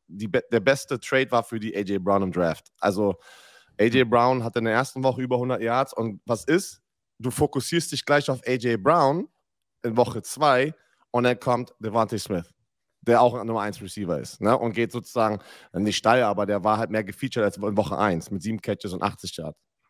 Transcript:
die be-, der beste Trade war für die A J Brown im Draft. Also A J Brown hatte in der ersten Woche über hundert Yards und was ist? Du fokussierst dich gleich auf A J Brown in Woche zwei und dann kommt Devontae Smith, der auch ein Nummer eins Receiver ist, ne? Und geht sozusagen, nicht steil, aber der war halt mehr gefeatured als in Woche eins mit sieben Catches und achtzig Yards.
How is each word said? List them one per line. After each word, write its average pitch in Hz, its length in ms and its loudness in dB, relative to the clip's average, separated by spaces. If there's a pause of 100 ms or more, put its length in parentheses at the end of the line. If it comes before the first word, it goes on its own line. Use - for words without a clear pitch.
die 101 200 -8
be-, 107 240 0
der 117 80 4
beste 131 400 0
Trade 131 320 0
war 117 120 2
für 113 160 -8
die 107 160 -6
A 98 40 -4
J 98 240 -2
Brown 98 180 2
im 92 100 -2
Draft. 85 360 -2 (120)
Also 101 360 0 (640)
A 104 60 4
J 120 220 4
Brown 120 360 4
hatte 117 160 -4
in 113 60 0
der 110 100 2
ersten 131 280 -2
Woche 127 200 0
über 123 160 0
hundert 123 220 -2
Yards 120 320 0
und 113 320 -6
was 117 180 -2
ist? - 380 0 (380)
Du 120 120 -4
fokussierst 147 600 -2
dich 135 120 -6
gleich 143 240 2
auf 131 160 -2
A 123 60 -2
J 117 320 0
Brown 156 460 2 (540)
in 113 120 -2
Woche 117 260 2
zwei 139 520 2 (380)
und 120 120 0
dann 123 160 2
kommt 123 400 -2
Devontae 110 380 0
Smith, 92 320 -4 (520)
der 117 200 6
auch 120 140 4
ein 113 120 -6
Nummer 113 140 -2
eins 101 200 -6
Receiver 90 380 -6
ist, - 220 -12
ne? 113 160 4
Und 117 160 -2
geht 113 180 -2
sozusagen, 110 480 -2 (320)
nicht 98 240 -2
steil, 120 280 4
aber 101 220 0
der 98 200 -2
war 107 140 2
halt 113 100 -4
mehr 107 160 -2
gefeatured 110 400 -4
als 101 120 0
in 101 200 -4
Woche 104 200 0
eins 87 340 0
mit 95 100 -6
sieben 110 180 -6
Catches 101 320 -6
und 92 120 -6
achtzig - 340 -6
Yards. - 200 -10 (320)